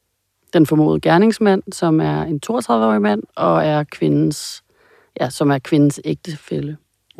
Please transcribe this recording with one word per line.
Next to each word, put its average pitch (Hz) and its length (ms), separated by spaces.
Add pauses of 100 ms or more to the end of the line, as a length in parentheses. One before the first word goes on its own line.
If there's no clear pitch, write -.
(540)
den 165 120
formodede 156 360
gerningsmand, 196 720
som 160 300
er 151 200
en 156 180
toogtredive-årig 220 600
mand, 208 220 (120)
og 165 300
er 151 180
kvindens, 151 800 (580)
ja, 127 80
som 143 220
er 135 80
kvindens 147 460
ægtefælle. 151 720 (420)